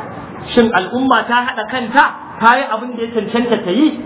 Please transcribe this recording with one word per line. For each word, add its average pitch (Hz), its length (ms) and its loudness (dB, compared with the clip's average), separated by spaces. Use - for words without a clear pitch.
Shin 233 200 6
al'umma 233 520 0
ta 240 200 0
haɗa 240 220 -4
kanta, 247 380 2
ta 233 200 6
yi 277 80 -2
abin 233 320 -6
da 233 60 -6
ya 226 100 -4
cancanta 226 480 0
ta 175 100 -4
yi 262 160 4